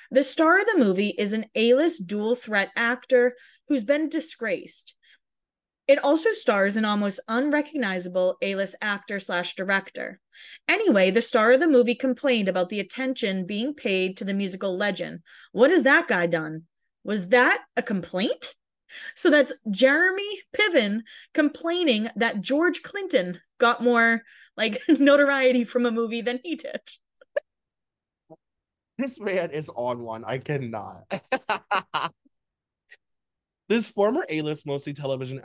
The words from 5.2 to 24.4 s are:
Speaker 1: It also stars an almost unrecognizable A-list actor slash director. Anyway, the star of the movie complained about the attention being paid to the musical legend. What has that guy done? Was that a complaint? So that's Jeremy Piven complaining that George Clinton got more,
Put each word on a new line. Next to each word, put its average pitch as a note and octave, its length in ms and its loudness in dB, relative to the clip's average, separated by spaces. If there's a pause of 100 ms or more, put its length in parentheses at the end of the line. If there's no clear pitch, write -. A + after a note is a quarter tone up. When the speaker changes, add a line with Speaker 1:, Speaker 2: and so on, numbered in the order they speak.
Speaker 1:
It C#4+ 160 6
also D#4+ 300 2
stars G3+ 420 0
an A3 100 0
almost G#3 420 -2
unrecognizable A3 1160 -2
A-list G3 360 -4
actor G3+ 400 -6
slash F3 360 -6
director. F#3+ 680 -6 (460)
Anyway, D4 420 4
the G#3+ 140 2
star A3+ 300 4
of C4 60 6
the E4+ 80 2
movie A#3+ 280 4
complained B3 520 0
about F3+ 220 0
the G#3 100 -6
attention G3 680 -4
being G#3+ 260 -4
paid F#3+ 440 -2
to - 60 -10
the G3 120 -4
musical F#3+ 420 -4
legend. F3 440 -6 (300)
What B3 200 4
has F4+ 100 4
that C#4 260 4
guy F3 200 0
done? D#3+ 380 -4 (380)
Was G3 260 -4
that B3+ 340 4 (120)
a A#3+ 60 -2
complaint? G3 720 -4 (600)
So - 140 0
that's C#4+ 240 4 (160)
Jeremy F#4 720 2 (140)
Piven A#3 460 2 (320)
complaining D4+ 840 0
that G#3+ 260 -2
George D#4+ 420 0
Clinton A#3+ 560 -4 (180)
got A#3 240 2
more, A3+ 420 2 (340)